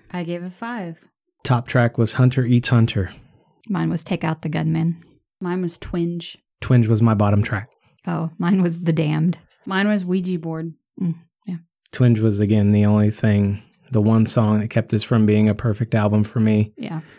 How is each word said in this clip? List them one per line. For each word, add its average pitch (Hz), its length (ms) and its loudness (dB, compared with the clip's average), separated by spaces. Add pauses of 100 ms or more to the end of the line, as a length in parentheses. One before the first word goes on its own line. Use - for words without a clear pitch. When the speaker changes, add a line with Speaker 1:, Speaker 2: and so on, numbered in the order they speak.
(120)
Speaker 1:
I 180 120 -8
gave 175 200 -8
it 180 100 -12
five. 208 440 -12 (460)
Speaker 2:
Top 123 240 -2
track 120 300 0
was 113 160 0
Hunter 127 320 2
Eats 123 240 0
Hunter. 113 420 0 (560)
Speaker 3:
Mine 170 220 -2
was 165 140 -4
Take 175 200 -6
Out 160 180 -4
the 160 80 -6
Gunman. 160 540 -2 (380)
Speaker 1:
Mine 180 200 -4
was 170 160 -6
Twinge. 170 600 -6 (240)
Speaker 2:
Twinge 120 260 4
was 110 140 2
my 113 120 4
bottom 104 300 4
track. 104 240 -6 (400)
Speaker 3:
Oh, 165 300 -4
mine 185 240 2
was 170 200 -2
The 165 120 0
Damned. 156 440 0 (280)
Speaker 1:
Mine 196 220 -2
was 208 180 0
Ouija 180 340 -2
board. 160 340 -8 (280)
Speaker 3:
Mm, 170 140 -2 (300)
yeah. 180 120 -8 (340)
Speaker 2:
Twinge 120 280 2
was, 107 200 2
again, 104 320 2
the 104 140 4
only 104 260 4
thing, 101 500 0 (300)
the 113 100 0
one 113 240 4
song 107 340 2
that 107 100 -4
kept 110 200 -2
this 107 140 0
from 110 220 2
being 107 240 4
a 104 60 2
perfect 113 380 -4
album 107 300 2
for 104 160 -6
me. 107 380 2
Speaker 3:
Yeah. 160 240 -10 (180)